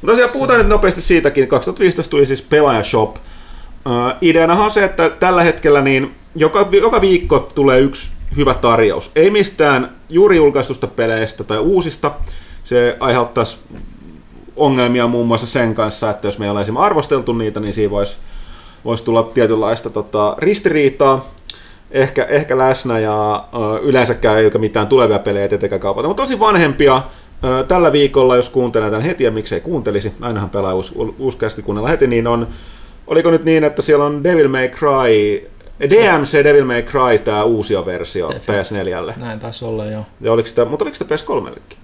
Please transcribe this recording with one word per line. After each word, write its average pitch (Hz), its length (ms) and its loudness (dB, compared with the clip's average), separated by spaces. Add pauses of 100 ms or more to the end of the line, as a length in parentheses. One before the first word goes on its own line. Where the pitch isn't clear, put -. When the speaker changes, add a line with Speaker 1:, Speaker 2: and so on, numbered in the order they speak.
Speaker 1:
Mut 185 80 0
tosiaan 240 220 4
puhutaan 262 260 2
nyt 214 100 4
nopeasti 196 340 2
siitäkin. 143 460 2
Kaksituhatta 160 320 -2
viisitoista 175 300 0
tuli 143 160 4
siis 131 160 -4
Pelaajashop. 123 760 0
Ö, - 1040 -6
ideanahan 165 440 4
on 214 60 0
se, 208 140 2
että - 260 0
tällä 175 320 2
hetkellä 147 380 2
niin 135 340 0 (200)
joka, 160 380 2
joka 214 280 4
viikko 175 540 2
tulee 135 260 4
yksi 139 320 -2 (240)
hyvä 135 180 2
tarjous. 110 640 0
Ei 165 140 6
mistään 151 640 0 (160)
juuri 185 280 4
julkaistusta 139 500 2
peleistä 113 580 -4
tai 107 140 -4
uusista. 160 520 0 (540)
Se 120 360 0
aiheuttaisi 123 580 -2 (1000)
ongelmia 123 500 0
muun 120 200 -2
muassa 113 200 -2
sen 113 280 -2
kanssa, 107 360 -4
että 104 180 -6
jos 101 100 -8
me 107 60 -6
ei 101 60 -4
ole 101 120 -2
esimerkiksi 113 240 -2
arvosteltu 127 460 -2
niitä, 110 280 -4
niin 104 140 -6
siinä 104 160 -2
voisi, 101 260 -4 (680)
voisi 113 200 -4
tulla 113 180 2
tietynlaista, 113 680 0
tota, 104 480 -2
ristiriitaa 147 840 0 (680)
ehkä, 135 340 0
ehkä 131 340 0
läsnä 131 400 0
ja, 107 460 -2 (100)
ö, 110 280 -4
yleensäkään 123 560 2
ei 110 80 4
ole 104 120 2
mitään 107 280 -2
tulevia 110 320 4
pelejä 101 300 -2
tietenkään 101 320 -2
kaupata, 104 280 -4
mutta 196 140 -2
tosi 262 180 -4
vanhempia. 143 640 2 (420)
Ö, 131 200 0
tällä 175 280 2
viikolla, 131 440 4
jos 123 120 2
kuuntelee 113 420 -2
tän 107 120 -2
heti 170 220 -2
ja 117 60 2
miksei 107 300 -6
kuuntelisi, 110 600 -4
ainahan 107 300 -6
pelaa 98 240 -4
uusi, 92 240 -6
u-, 113 200 -6
uusi 131 200 -6
kästi 110 240 -6
kuunnella 107 260 -4
heti, 156 180 2
niin 117 200 2
on, 117 220 0 (580)
oliko 165 240 2
nyt 165 140 2
niin, 160 200 2
että 147 180 -2
siellä 147 220 4
on 147 200 -4
Devil 165 240 4
May 131 200 0
Cry, 117 840 0 (380)
Speaker 2:
Se 190 80 6
Speaker 1:
D 202 220 4
M 147 40 0
C 143 220 2
Devil 147 200 6
May 120 180 -2
Cry, 123 420 2
tää 104 200 0
uusi 110 300 0 (120)
versio 87 420 -6
Speaker 2:
Defi- - 340 -4
Speaker 1:
P - 40 -4
S - 60 -10
neljälle. 92 440 -6
Speaker 2:
Näin 113 220 -12
taisi 113 260 -14
olla, 110 220 -8
joo. 107 180 -10 (160)
Speaker 1:
Ja 113 120 -2
oliko 113 160 0
sitä, 120 160 0
mutta 143 200 -4
oliko - 120 -10
sitä - 180 -6
P 151 40 -4
S - 40 -10
kolmellekin? - 600 -10